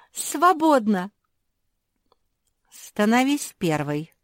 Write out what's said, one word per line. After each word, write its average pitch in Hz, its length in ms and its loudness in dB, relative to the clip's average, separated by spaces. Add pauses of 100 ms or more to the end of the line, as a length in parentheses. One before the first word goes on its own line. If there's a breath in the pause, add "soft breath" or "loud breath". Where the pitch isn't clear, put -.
(120 soft breath)
свободна!» 285 960 0 (1600)
«Становись 247 880 -2
первой», 151 680 -4